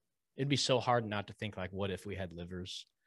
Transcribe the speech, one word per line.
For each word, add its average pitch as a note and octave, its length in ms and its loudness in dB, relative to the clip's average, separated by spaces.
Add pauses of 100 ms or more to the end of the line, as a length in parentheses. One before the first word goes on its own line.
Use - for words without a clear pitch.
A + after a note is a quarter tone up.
(360)
it'd C#3 140 0
be C#3 60 6
so B2+ 240 4
hard A#2+ 260 4
not G#2 220 -2
to G2+ 60 -12
think, G#2+ 240 -4
like, F#2 140 -2
what G2 200 0
if F2+ 140 -4
we G2 100 -4
had F2+ 180 -4
Livers? F2+ 540 -8 (200)